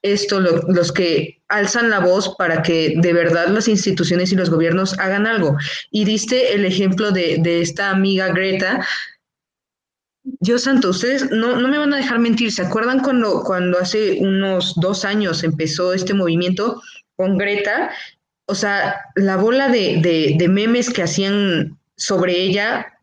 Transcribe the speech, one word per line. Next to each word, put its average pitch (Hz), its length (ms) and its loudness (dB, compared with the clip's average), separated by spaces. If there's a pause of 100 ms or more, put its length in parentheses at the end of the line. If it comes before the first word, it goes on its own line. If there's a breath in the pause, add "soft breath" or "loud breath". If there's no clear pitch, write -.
esto, 202 360 0
lo-, 170 300 2
los 175 240 2
que 165 560 -2
alzan 214 400 0
la 202 100 2
voz 185 380 2
para 165 240 0
que 160 340 0
de 170 160 2
verdad 170 380 2
las 214 180 2
instituciones 185 640 0
y 196 40 2
los 180 140 0
gobiernos 170 500 0
hagan 196 280 0
algo. 170 300 0 (340 loud breath)
Y 214 140 0
diste 220 480 0
el 208 100 2
ejemplo 190 480 0
de, 175 280 0
de 170 220 2
esta 196 280 -4
amiga 190 400 0
Greta. 190 580 -2 (1400 loud breath)
Dios 240 400 -2
santo, 254 280 2
ustedes 262 400 -2
no, 233 280 0
no 247 80 2
me 294 120 2
van 294 140 0
a 285 40 0
dejar 254 220 -2
mentir, 226 320 2
¿se 196 100 -4
acuerdan 233 400 0
cuando, 240 420 0
cuando 180 360 0
hace 190 400 0
unos 190 600 0
dos 190 240 0
años 196 400 -2
empezó 160 500 -2
este 185 200 -2
movimiento 180 680 0 (360 loud breath)
con 185 200 0
Greta? 202 520 -2 (560 loud breath)
O 202 100 -4
sea, 202 460 -2 (140)
la 196 200 2
bola 240 320 2
de, 226 320 2
de, 160 380 2
de 175 100 2
memes 226 420 2
que 202 140 -2
hacían 190 720 -2 (200)
sobre 180 420 0
ella 202 640 -2